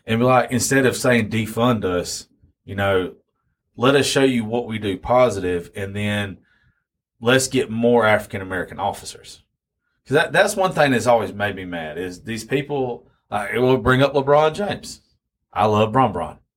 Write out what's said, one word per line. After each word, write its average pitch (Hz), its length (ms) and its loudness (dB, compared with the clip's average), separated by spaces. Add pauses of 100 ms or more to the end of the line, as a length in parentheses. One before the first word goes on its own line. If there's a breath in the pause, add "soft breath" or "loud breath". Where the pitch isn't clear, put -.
and 113 140 -2
be 123 60 4
like, 127 260 4
instead 131 340 2
of 113 100 2
saying 117 340 0
defund 110 540 0
us, 90 440 -4 (380)
you 98 100 -12
know, 98 380 0 (640)
let 127 200 2
us 135 100 2
show 139 180 0
you 120 220 2
what 117 220 -4
we 110 100 -8
do 101 200 -4
positive, 98 800 0
and 98 200 -10
then 104 420 -4 (800)
let's 131 280 2
get 123 220 0
more 117 360 2
African-American 98 720 -2
officers. - 600 -10 (640)
'Cause 131 100 -2
that, - 180 0
that's 202 240 2
one 185 160 0
thing 147 180 4
that's 113 160 0
always 110 260 4
made 101 220 -4
me 95 80 -12
mad 82 340 -10
is 90 260 -10
these 110 200 -8
people, 135 640 -4 (240)
like, 104 220 -4
it 113 60 -2
will 131 180 4
bring 127 240 2
up 139 120 2
LeBron 147 400 4
James. 180 460 -8 (540)
I 104 120 0
love 107 280 2
Bron 127 180 2
Bron. 85 280 -8 (180)